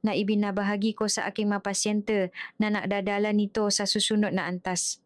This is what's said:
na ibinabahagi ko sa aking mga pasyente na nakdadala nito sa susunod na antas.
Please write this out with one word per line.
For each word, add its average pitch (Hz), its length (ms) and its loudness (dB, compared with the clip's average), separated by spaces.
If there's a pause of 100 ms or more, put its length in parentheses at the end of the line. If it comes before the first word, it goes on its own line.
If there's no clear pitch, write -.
na 214 80 2
ibinabahagi 202 800 0
ko 214 160 -2
sa - 240 -2
aking 208 160 -2
mga 202 160 0
pasyente 208 520 0 (440)
na 214 80 2
nakdadala 202 640 0
nito 208 400 2
sa 202 160 0
susunod 208 420 2
na 175 140 -2
antas. 180 600 -4